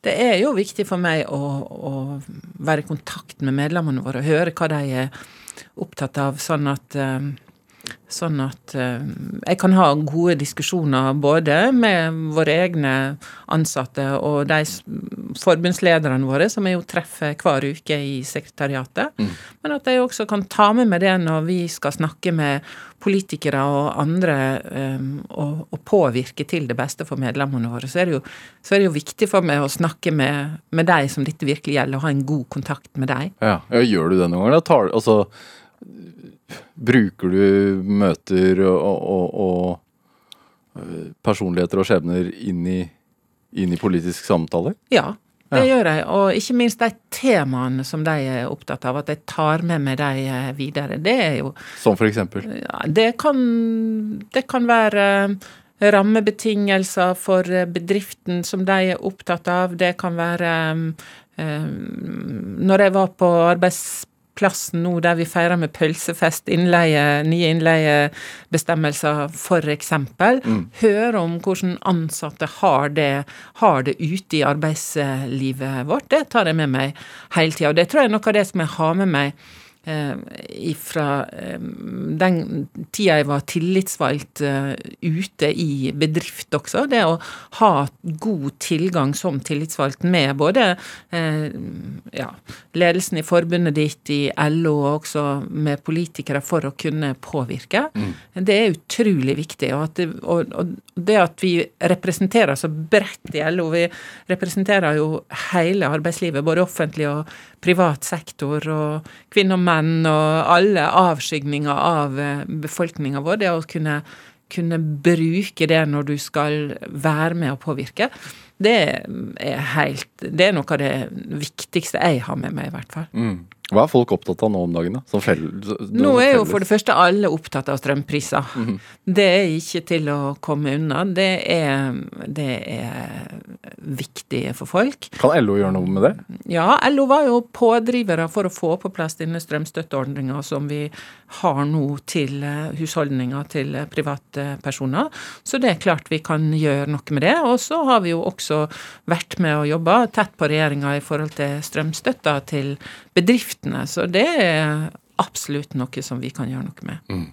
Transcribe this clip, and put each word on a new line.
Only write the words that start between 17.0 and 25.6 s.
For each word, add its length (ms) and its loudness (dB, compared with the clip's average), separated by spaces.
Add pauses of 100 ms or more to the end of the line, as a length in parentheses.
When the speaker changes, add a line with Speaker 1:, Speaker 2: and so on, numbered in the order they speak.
Speaker 1:
hver 360 0
uke 260 -4
i 300 -4
sekretariatet. 920 -6
Speaker 2:
Mm. 140 -2 (320)
Speaker 1:
Men 160 -2
at 80 -4
jeg 160 2
også 240 -4
kan 160 -2
ta 300 4
med 180 4
meg 100 2
det 200 4
når 260 0
vi 200 0
skal 280 -4
snakke 400 -2
med 260 0 (400)
politikere 640 0
og 320 0
andre, 360 0 (360)
eh, 300 -6 (320)
og, 400 -6